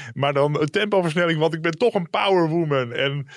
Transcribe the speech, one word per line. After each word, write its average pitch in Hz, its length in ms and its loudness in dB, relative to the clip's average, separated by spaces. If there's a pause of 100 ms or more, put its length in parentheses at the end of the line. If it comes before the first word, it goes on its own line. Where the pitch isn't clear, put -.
(140)
Maar 139 180 -2
dan 143 280 2
een 151 100 -2
tempoversnelling, 175 680 0
"Want 160 160 0
ik 160 80 -6
ben 160 160 -2
toch 240 160 2
een 185 160 -2
power 190 380 2
woman." 143 440 0
En 139 340 -4 (100)